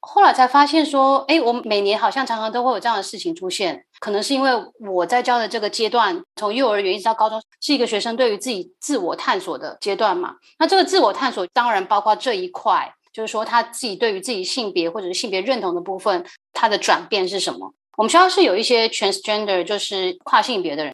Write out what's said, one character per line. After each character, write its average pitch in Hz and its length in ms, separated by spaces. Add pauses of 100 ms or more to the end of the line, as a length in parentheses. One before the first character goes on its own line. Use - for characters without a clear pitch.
后 - 160
来 339 120
才 254 120
发 285 200
现 294 200
说， 269 340 (100)
诶， 330 100
我 240 140 (100)
每 214 160
年 202 180
好 208 140
像 262 140
常 226 120
常 220 140
都 247 100
会 254 120
有 208 40
这 233 120
样 220 80
的 190 40
事 190 160
情 170 160
出 185 160
现， 175 360 (160)
可 214 100
能 202 100
是 233 120
因 262 80
为 269 100 (400)
我 180 140
在 247 180
教 240 160
的 220 80
这 220 140
个 208 80
阶 220 200
段， 202 320 (140)
从 208 180
幼 254 160
儿 208 120
园 190 120
一 208 40
直 190 80
到 226 80
高 220 160
中， 220 120 (200)
是 294 120
一 269 40
个 233 100
学 214 100
生 226 200
对 247 160
于 202 40
自 240 120
己 185 320
自 285 160
我 165 180
探 214 240
索 160 180
的 156 220
阶 196 160
段 190 220
嘛。 180 180 (240)
那 320 80
这 381 80
个 370 80
自 370 160
我 214 140
探 254 180
索 190 220
当 240 180
然 190 140
包 208 160
括 214 120
这 220 200
一 185 160
块， 180 440 (200)
就 220 120
是 214 60
说 220 140
他 233 180
自 233 240
己 196 80
对 220 180
于 190 60
自 220 100
己 190 140
性 202 300
别 165 160
或 170 100
者 185 80
是 180 60
性 208 180
别 190 80
认 233 220
同 180 120
的 175 60
部 190 180
分， 185 280 (260)
他 - 160
的 208 100
转 175 300
变 196 180
是 190 140
什 170 140
么。 190 200 (220)
我 214 80
们 220 60
学 320 80
校 370 100
是 370 160
有 196 140
一 226 40
些 226 280
transgender， 202 760
就 202 160
是 185 460
跨 226 160
性 208 200
别 156 140
的 151 80
人 139 100